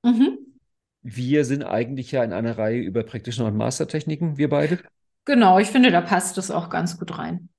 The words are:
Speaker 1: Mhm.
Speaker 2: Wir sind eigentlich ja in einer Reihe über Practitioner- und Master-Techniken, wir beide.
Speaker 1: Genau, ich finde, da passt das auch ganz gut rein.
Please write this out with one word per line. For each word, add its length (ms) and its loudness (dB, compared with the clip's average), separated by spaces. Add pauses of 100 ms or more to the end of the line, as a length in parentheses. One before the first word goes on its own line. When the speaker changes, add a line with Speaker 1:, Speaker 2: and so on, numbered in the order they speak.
Speaker 1:
Mhm. 360 4 (640)
Speaker 2:
Wir 420 0
sind 200 -4
eigentlich 480 -4
ja 120 0
in 80 -4
einer 240 -4
Reihe 240 -2
über 220 -4
Practitioner- 480 -6
und 80 -2
Master-Techniken, 800 -4
wir 100 2
beide. 300 0 (480)
Speaker 1:
Genau, 320 6
ich 100 4
finde, 220 6
da 100 4
passt 380 -2
das 120 -8
auch 200 -4
ganz 280 -4
gut 200 -10
rein. 400 -10